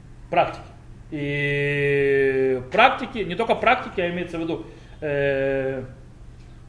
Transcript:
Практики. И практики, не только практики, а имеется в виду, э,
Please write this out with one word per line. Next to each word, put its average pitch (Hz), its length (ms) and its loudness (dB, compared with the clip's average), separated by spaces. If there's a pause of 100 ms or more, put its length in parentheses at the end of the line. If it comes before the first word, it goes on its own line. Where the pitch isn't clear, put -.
(300)
Практики. - 340 2 (460)
И 143 1500 2 (100)
практики, 254 460 4
не 175 160 -4
только 226 200 2
практики, 233 460 2
а 175 100 0
имеется 175 280 -6
в - 20 -4
виду, 165 260 -4 (360)
э, 135 800 0 (880)